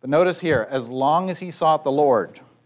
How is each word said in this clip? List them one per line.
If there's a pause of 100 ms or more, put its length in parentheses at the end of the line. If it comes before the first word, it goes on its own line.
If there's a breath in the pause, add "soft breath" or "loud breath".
But
notice
here,
as
long
as
he
sought
the
Lord (260)